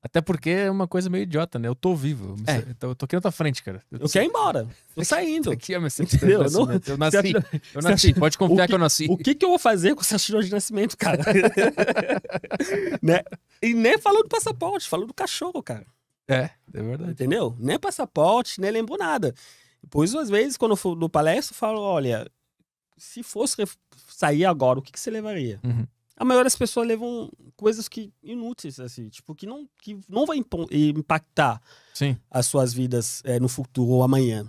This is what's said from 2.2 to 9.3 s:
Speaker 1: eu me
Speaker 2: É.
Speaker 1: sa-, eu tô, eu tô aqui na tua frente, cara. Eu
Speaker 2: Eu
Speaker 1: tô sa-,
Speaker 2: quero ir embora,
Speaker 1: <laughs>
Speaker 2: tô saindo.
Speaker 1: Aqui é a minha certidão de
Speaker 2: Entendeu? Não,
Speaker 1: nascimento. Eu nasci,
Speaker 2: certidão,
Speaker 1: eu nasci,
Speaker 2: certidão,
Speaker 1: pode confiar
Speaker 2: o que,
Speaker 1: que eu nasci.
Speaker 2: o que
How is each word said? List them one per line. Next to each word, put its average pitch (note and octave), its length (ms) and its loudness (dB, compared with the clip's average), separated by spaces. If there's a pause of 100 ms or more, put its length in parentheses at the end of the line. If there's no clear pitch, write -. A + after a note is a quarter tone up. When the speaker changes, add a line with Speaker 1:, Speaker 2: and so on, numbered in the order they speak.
Speaker 1:
eu G2+ 40 -10
me G#2+ 100 -8
Speaker 2:
É. C3 140 0
Speaker 1:
sa-, A#2 80 -8
eu B2 60 -10
tô, - 140 -10
eu B2+ 60 -4
tô C3 120 -8
aqui - 100 -4
na F3+ 60 0
tua F#3 100 0
frente, D3 300 -2
cara. F#2 280 -12
Eu - 60 -12
Speaker 2:
Eu A#2+ 40 -10
Speaker 1:
tô D3 80 -2
sa-, - 40 -4
Speaker 2:
quero G3+ 140 4
ir - 20 0
embora, F4 400 -2 (120)
Speaker 1:
<laughs> - 140 -20
Speaker 2:
tô - 80 -6
saindo. D#4 480 0
Speaker 1:
Aqui A#2+ 220 -6
é F3+ 40 -2
a F3 40 -2
minha D#3+ 80 -2
certidão - 400 2
de G3 60 8
Speaker 2:
Entendeu? F3 160 4
Não, F3+ 160 4
Speaker 1:
nascimento. - 240 -2
Eu C#3 80 -2
nasci, D#3 180 4
Speaker 2:
certidão, G3 260 4 (300)
Speaker 1:
eu C#3+ 100 -6
nasci, E3+ 60 2 (140)
Speaker 2:
certidão, F3 180 6
Speaker 1:
pode D3+ 180 4
confiar F3+ 160 4
Speaker 2:
o F#3+ 60 6
que, F3+ 60 4
Speaker 1:
que F#3 80 2
eu F#3 40 4
nasci. D#3 300 2
Speaker 2:
o F3 80 4
que C4+ 180 0